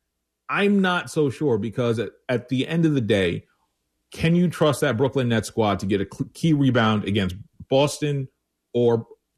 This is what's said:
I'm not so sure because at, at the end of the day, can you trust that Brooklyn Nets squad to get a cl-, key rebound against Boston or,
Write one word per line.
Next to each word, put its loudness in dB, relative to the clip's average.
I'm 2
not -2
so 0
sure 0
because -2
at, -4
at -2
the -2
end 0
of 2
the 0
day, 0
can 0
you 2
trust 0
that 0
Brooklyn 0
Nets 0
squad 0
to -6
get 0
a -8
cl-, -8
key 0
rebound 2
against -2
Boston 0
or, 2